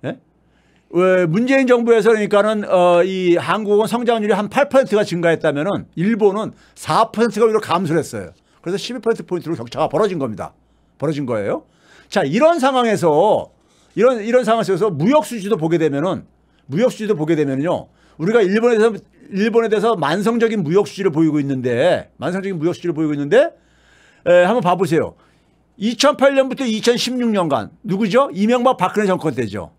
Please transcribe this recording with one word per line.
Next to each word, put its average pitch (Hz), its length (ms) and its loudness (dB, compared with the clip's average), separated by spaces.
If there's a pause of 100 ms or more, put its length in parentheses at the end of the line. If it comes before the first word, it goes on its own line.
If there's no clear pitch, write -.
예? 175 160 -10 (680)
왜 180 360 2
문재인 254 400 2
정부에서 233 440 2
그러니까는, 214 600 0
어, 175 320 4
이 185 340 0
한국은 202 500 0
성장률이 226 460 -2
한 202 160 -2
팔 277 200 0
퍼센트가 247 340 2
증가했다면은 165 840 -2 (100)
일본은 202 560 0 (220)
사 208 360 0
퍼센트가 226 360 0
오히려 220 140 2
감소를 170 380 -2
했어요. 104 320 -8 (300)
그래서 180 160 -6
십이 240 240 -8
퍼센트 226 240 -2
포인트로 165 320 -6
격차가 120 320 -4
벌어진 185 300 -2
겁니다. 110 360 -8 (440)
벌어진 147 280 -4
거예요. 117 380 -4 (440)
자, 196 140 -2
이런 277 380 2
상황에서, 202 920 2 (460)
이런, 233 260 2
이런 233 220 2
상황에서 202 460 0
무역 196 340 2
수지도 208 320 -4
보게 165 220 0
되면은, 151 480 -2 (400)
무역 202 260 0
수지도 214 240 -4
보게 156 180 -2
되면은요, 143 540 -4 (300)
우리가 214 240 2
일본에서, 220 500 2 (380)
일본에 220 380 0
대해서 214 280 2
만성적인 208 680 0
무역 180 240 2
수지를 190 240 -4
보이고 151 300 2
있는데, 131 760 -2
만성적인 180 420 -6
무역 160 160 -2
수지를 170 200 -6
보이고 151 180 -2
있는데, 151 380 2 (760)
에, 175 180 6
한번 226 180 0
봐보세요. 165 520 0 (600)
이천팔 269 580 0
년부터 269 300 0
이천십육 233 640 -2
년간 160 420 -2 (120)
누구죠? 214 500 0
이명박 240 460 2
박근혜 202 280 0
정권 170 280 -2
때죠. 101 440 -8